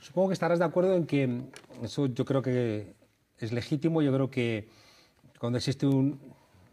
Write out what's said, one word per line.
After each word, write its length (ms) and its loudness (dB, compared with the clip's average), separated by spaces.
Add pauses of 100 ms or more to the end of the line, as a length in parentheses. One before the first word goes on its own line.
Supongo 280 0
que 60 0
estarás 240 2
de 60 2
acuerdo 320 2
en 100 2
que 360 0 (400)
eso 240 -2
yo 180 -2
creo 160 0
que 540 -2 (440)
es 140 -8
legítimo. 500 0
Yo 100 4
creo 180 2
que 380 -2 (720)
cuando 180 -2
existe 280 -2
un, 340 2 (520)